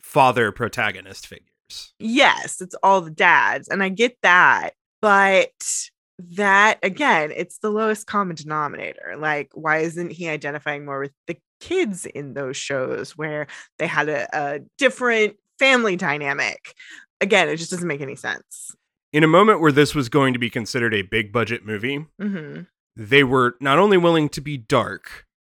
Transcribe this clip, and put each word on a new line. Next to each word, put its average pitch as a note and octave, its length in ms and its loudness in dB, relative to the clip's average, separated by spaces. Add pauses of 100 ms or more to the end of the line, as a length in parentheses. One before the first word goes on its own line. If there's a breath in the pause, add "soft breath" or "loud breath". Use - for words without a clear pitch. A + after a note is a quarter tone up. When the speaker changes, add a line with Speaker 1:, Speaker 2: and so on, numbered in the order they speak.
Speaker 1:
father B2 500 4
protagonist G2 760 -6
figures. - 720 -20
Speaker 2:
Yes, - 640 0
it's F#3 220 -14
all F#3+ 180 4
the D#3+ 80 -14
dads. C#3+ 600 2
And F#3+ 120 -2
I F#3+ 80 0
get A3+ 320 -2
that. D3 500 4 (300)
But G3 480 4 (680)
that, G3 640 2
again, F#3 520 0
it's - 240 -8
the G#3+ 100 -4
lowest G#3+ 380 -2
common F#3+ 280 -2
denominator. D3 840 -8
Like, D3+ 360 -4
why D#3 240 -2
isn't E3 340 -4
he E3+ 160 -10
identifying D3 580 -8
more C#3 140 -8
with C#3 140 -8 (140)
the E3+ 100 -8 (240)
kids C4+ 440 -4
in C#3+ 280 -12
those C#3 240 -8
shows C3 600 -6
where D3+ 300 -8 (320 loud breath)
they D3+ 80 -2
had D3+ 220 -8
a, C#3 180 -8 (100)
a D3 220 -8 (180)
different A#3+ 600 -2 (200)
family A#3+ 380 0
dynamic? C#3+ 800 -6 (440 loud breath)
Again, F#3+ 300 2
it D3+ 80 -4
just E3 140 -12
doesn't F3 160 -6
make D3 140 -6
any C#3 140 -10
sense. - 600 -12 (380)
Speaker 1:
In D3+ 100 4
a D#3 40 6
moment F#3 340 6
where D#3+ 100 6
this C#3 220 4
was C3+ 160 -2
going C3+ 240 2
to A#2+ 60 -4
be A#2+ 100 -2
considered A#2 440 -2
a G#2 100 2
big G#2 280 -4
budget A2+ 340 -2
movie, A#2+ 400 -6 (160)
Speaker 2:
Mm-hmm. E3 400 -8 (340)
Speaker 1:
they A2+ 280 4
were B2 360 2
not C#3 200 2
only G3+ 180 6
willing E3 320 4
to - 120 -10
be C#3+ 160 -8
dark A2 680 -2 (160)